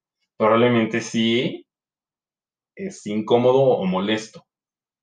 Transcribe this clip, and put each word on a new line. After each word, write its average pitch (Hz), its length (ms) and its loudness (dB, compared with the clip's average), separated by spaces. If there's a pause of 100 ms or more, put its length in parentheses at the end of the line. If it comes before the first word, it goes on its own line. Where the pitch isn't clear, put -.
(380)
probablemente 113 640 2
sí 117 640 -2 (1120)
es 98 300 -14
incómodo 123 540 2
o 131 260 2
molesto. 98 580 -4 (580)